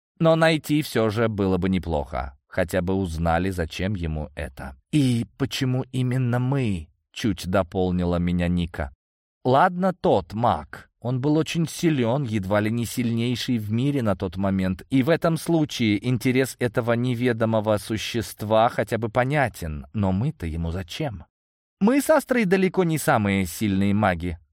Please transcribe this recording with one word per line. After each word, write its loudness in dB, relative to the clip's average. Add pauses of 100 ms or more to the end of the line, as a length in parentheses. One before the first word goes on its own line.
(200)
«Но 4
найти 2
все 0
же 0
было 2
бы 0
неплохо. -4 (100)
Хотя -2
бы 0
узнали, 0
зачем -4
ему -4
это». -12 (160)
«И 2 (120)
почему -2
именно 0
мы?» -2 (200)
чуть -4
дополнила 0
меня 0
Ника. -2 (500)
«Ладно, 2
тот 0
маг. -2 (100)
Он -4
был 0
очень -2
силен, 0
едва 0
ли 0
не -2
сильнейший -2
в -4
мире 0
на 2
тот -6
момент. 0
И 4
в 2
этом 2
случае 0
интерес 0
этого 0
неведомого 0
существа 0
хотя -4
бы -4
понятен. -2
Но 0
мы-то -2
ему -4
зачем?» -8 (540)
«Мы 4
с -2
Астрой 2
далеко 2
не 0
самые 2
сильные 0
маги. 0 (160)